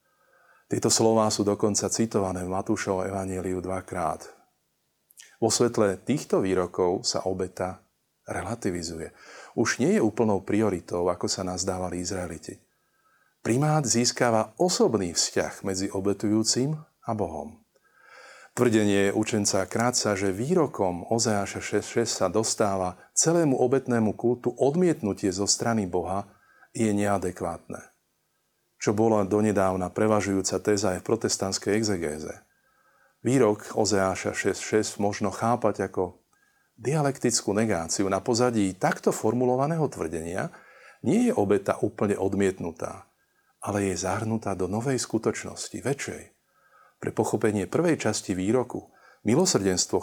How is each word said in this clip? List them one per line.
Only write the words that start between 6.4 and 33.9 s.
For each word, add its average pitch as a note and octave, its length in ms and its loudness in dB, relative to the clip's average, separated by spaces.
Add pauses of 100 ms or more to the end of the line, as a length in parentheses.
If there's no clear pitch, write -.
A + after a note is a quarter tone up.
sa - 240 -4
obeta F#2 560 -6 (480)
relativizuje. F2 800 -6 (480)
Už - 240 0
nie G3 160 4
je D3 60 2
úplnou G#2 400 0
prioritou, F2+ 680 0
ako F2+ 160 -4
sa G2+ 160 -4
nazdávali F#2 560 -4
Izraeliti. F2+ 640 -8 (800)
Primát D3+ 400 2
získava A#2 720 2
osobný A2 640 2
vzťah - 480 -2
medzi F#2+ 240 -2
obetujúcim A2 880 0
a - 320 -12
Bohom. D#2 480 -6 (960)
Tvrdenie G#2 560 4
učenca G#2 560 0
Kráca, A2+ 480 0
že G2 160 0
výrokom G#2 800 0
Ozeáša A2 480 0
šesť G2+ 320 -2
šesť A#2 240 0
sa G2+ 160 0
dostáva G2 640 0 (240)
celému D#3+ 400 4
obetnému A#2+ 560 2
kultu A#2+ 400 0
odmietnutie C3 800 2
zo G2 160 0
strany A2 400 0
Boha, F#2 400 -4 (420)
je A2 160 0
neadekvátne, F#2 920 -2 (960)
čo A2 160 0
bola G#2+ 320 4
donedávna F#2+ 640 2
prevažujúca G2+ 680 0
téza G2+ 340 0
aj F2+ 80 -10
v - 60 -6
protestantskej G2+ 640 -2
exegéze. E2 560 -4 (880)
Výrok A#2 560 2
Ozeáša G2 560 0